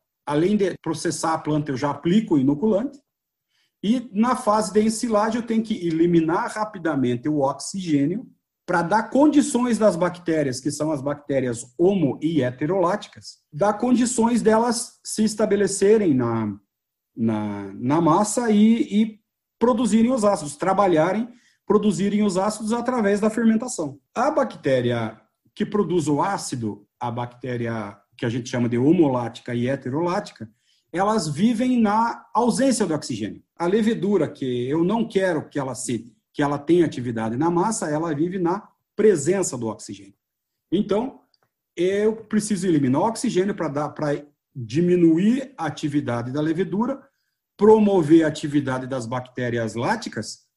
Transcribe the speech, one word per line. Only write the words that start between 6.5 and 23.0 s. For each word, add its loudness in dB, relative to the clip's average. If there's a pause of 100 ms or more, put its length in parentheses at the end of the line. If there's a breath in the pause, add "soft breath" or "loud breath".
rapidamente -4
o 0
oxigênio -2 (380)
pra -2
dar 0
condições 4
das 4
bactérias, -2
que -4
são -4
as -4
bactérias -4 (140)
homo- 2
e 0
heteroláticas, -4 (140)
dar 0
condições 2
delas 0
se -4
estabelecerem 2
na, -2 (580)
na, -2
na 0
massa 2
e, 6 (200)
e -2 (400)
produzirem 2
os 0
ácidos, 0
trabalharem, 2 (380 loud breath)
produzirem 2
os 0
ácidos -2
através 0